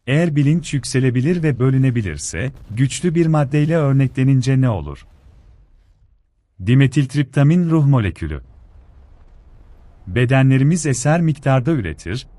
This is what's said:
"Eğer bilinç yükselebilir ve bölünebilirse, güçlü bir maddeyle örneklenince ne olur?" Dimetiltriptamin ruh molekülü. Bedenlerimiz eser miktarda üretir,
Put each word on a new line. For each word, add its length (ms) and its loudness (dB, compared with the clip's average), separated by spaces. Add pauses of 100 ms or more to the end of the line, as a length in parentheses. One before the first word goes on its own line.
"Eğer 280 -2
bilinç 380 0
yükselebilir 720 -2
ve 160 -2
bölünebilirse, 920 -2 (200)
güçlü 440 -2
bir 100 2
maddeyle 520 0
örneklenince 840 2
ne 80 2
olur?" 360 -8 (1600)
Dimetiltriptamin 1040 2
ruh 160 2
molekülü. 560 0 (1700)
Bedenlerimiz 800 2
eser 360 0
miktarda 500 0
üretir, 560 -6 (120)